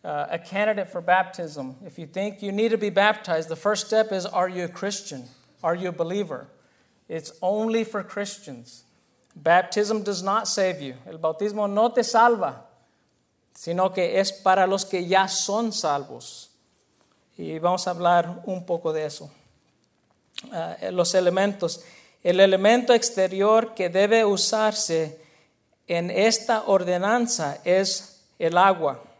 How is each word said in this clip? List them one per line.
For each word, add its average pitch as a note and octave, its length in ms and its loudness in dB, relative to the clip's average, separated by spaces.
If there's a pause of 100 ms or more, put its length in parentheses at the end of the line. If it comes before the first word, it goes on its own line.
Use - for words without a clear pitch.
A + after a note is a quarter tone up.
uh, D3+ 260 -6
a E3+ 80 -4
candidate G3 500 -2
for F3 120 -8
baptism, E3+ 840 -2
if - 120 -18
you E3 100 -12
think G3+ 360 -8
you G3+ 80 -6
need G#3+ 200 0
to A3 80 0
be G3+ 120 -2
baptized, G3 580 2
the D#3+ 80 -6
first G#3 300 -2
step A3 240 2
is, F#3 160 -4
are F#3 220 0
you F3+ 160 -6
a E3+ 40 -8
Christian? F3 600 -10 (340)
Are E3+ 140 0
you F3+ 140 -6
a - 20 -10
believer? E3+ 560 -6 (600)
It's D#3+ 320 -10
only A3 440 0
for G#3 180 -6
Christians. E3 840 -12 (500)
Baptism F#3 680 2
does F#3+ 200 -4
not G3+ 260 -2
save F#3 320 -2
you. C3 140 -12 (120)
El E3 120 -16
bautismo G3 540 -2
no A3 180 2
te A#3 120 0
salva, A3 640 2 (920)
sino F3+ 360 -2
que F#3 280 0
es G3 140 0
para F#3+ 340 2
los F#3+ 180 -2
que F3+ 200 -4
ya F#3+ 220 4
son G#3+ 440 -2
salvos. C#3+ 760 -6 (920)
Y D#3+ 220 -10
vamos F3 280 0
a F#3 40 -2
hablar F3 560 2
un F#3 180 -6
poco E3+ 280 -2
de D#3 120 -4
eso. D3 260 -10 (1200)
Ah, E3 240 -8 (140)
los F3 240 0
elementos. F#3 720 2 (380)
El F3+ 180 2
elemento G#3 520 6
exterior G#3+ 840 2
que F3+ 160 -2
debe G#3 340 4
usarse G3+ 960 0 (680)
en F3 240 -2
esta A3 560 2
ordenanza F#3 960 0
es - 600 0 (160)
el E3 180 2
agua. E3 420 2 (200)